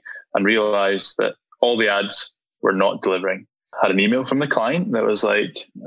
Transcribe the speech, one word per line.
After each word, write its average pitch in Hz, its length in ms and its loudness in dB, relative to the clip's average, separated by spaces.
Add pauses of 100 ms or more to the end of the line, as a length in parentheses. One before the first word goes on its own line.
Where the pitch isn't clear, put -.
(340)
and 98 120 0
realized 101 720 2
that 104 180 -2 (240)
all 120 180 4
the 110 120 2
ads 101 440 0 (280)
were 107 120 2
not 95 280 0
delivering. 95 440 -2 (300)
I 107 120 0
had 98 40 2
an 95 80 2
email 120 260 0
from 135 140 0
the 147 80 -2
client 143 460 -2
that 110 120 0
was 107 180 2
like, 104 320 0 (320)